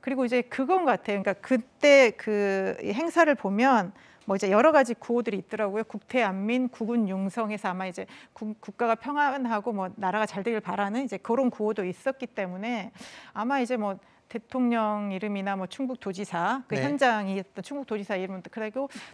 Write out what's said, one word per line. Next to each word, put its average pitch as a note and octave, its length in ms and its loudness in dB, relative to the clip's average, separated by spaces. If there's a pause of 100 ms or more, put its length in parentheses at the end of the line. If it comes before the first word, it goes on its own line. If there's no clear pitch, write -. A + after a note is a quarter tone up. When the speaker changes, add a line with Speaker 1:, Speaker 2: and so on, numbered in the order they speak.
Speaker 1:
그리고 C4 240 -2
이제 A#3+ 160 2
그건 C#4+ 440 0
같아요. G3+ 360 0
그러니까 G3 120 0
그때 C4 800 6
그 G3 720 0
이 G3+ 80 -2
행사를 D#4+ 440 4
보면 G#3 580 2 (320)
뭐 G3 100 0
이제 G3 160 0
여러 B3 200 8
가지 C4+ 220 4
구호들이 A#3 440 -2
있더라고요. G#3 460 -4
국태안민, A3+ 840 0
국운융성해서 G#3 1000 -2
아마 F#3 180 -4
이제 F#3 180 -8 (280)
국-, G#3+ 280 -10
국가가 A3+ 340 0
평안하고 C4 800 -2
뭐 F#3+ 220 -4
나라가 G#3 300 0
잘 G3+ 180 -6
되길 A3+ 160 -2
바라는 G3+ 440 -4
이제 G#3+ 140 -6
그런 A#3+ 320 2
구호도 G#3+ 360 -2
있었기 B3 420 -6
때문에 G3 640 -6 (420)
아마 B3+ 260 -2
이제 B3 180 -2
뭐 G3+ 200 -2 (320)
대통령 A3 840 0
이름이나 G3 440 -4
뭐 F#3 120 -4
충북도지사 G#3 1000 -4
그 - 80 -4
Speaker 2:
네. C3 80 0
Speaker 1:
현장이 A3+ 540 2
있던 F#3+ 240 -10
충북도지사 A3+ 540 -6
이름도 F#3+ 360 -8
그리고 A3+ 380 -6 (240)